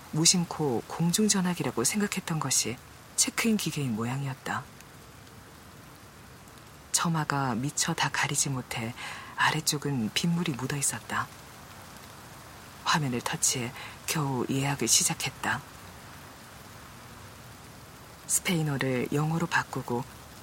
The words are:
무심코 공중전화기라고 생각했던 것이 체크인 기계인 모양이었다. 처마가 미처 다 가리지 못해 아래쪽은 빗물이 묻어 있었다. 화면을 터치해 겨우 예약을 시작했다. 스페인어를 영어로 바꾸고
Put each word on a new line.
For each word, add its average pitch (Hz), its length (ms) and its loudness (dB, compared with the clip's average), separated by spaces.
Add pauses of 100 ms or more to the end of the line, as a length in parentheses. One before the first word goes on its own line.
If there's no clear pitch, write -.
(120)
무심코 156 760 4
공중전화기라고 175 960 4
생각했던 202 560 2
것이 - 380 2 (400)
체크인 226 400 4
기계인 143 400 0
모양이었다. 131 640 -2 (2250)
처마가 143 640 2
미처 143 380 0
다 143 180 2
가리지 - 380 2
못해 120 440 -4 (420)
아래쪽은 143 800 2
빗물이 170 380 2
묻어 127 240 -2
있었다. - 500 0 (1600)
화면을 131 360 2
터치해 123 520 0 (340)
겨우 139 420 2
예약을 135 380 2
시작했다. - 760 2 (2750)
스페인어를 135 840 2
영어로 160 340 2
바꾸고 - 580 0 (380)